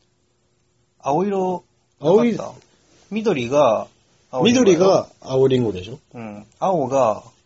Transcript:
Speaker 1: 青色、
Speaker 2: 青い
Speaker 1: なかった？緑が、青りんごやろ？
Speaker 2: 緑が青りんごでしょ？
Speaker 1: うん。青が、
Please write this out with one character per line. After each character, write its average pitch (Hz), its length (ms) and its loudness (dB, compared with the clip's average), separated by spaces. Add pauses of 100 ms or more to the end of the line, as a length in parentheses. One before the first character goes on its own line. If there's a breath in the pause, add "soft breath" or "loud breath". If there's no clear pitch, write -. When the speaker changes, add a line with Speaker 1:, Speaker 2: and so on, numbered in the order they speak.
(1000)
Speaker 1:
青 151 240 -2
色、 185 400 -4 (340)
Speaker 2:
青 190 260 4
い 233 80 2
Speaker 1:
な 180 60 -6
か - 120 -10
っ - 40 -18
た？ - 60 -20 (500)
緑 190 380 -2
が、 120 400 2 (420)
青 143 160 0
り 240 60 4
ん - 20 2
ご 262 60 4
や 240 40 2
ろ？ 196 60 4
Speaker 2:
緑 170 60 4
が 170 320 2 (120)
青 131 280 0
り 127 100 0
ん 123 60 0
ご 104 80 -4
で - 100 -10
し 101 80 -16
ょ？ 139 80 -16 (160)
Speaker 1:
う 123 60 -16
ん。 104 260 -14 (140)
青 165 260 -2
が、 123 380 0 (220)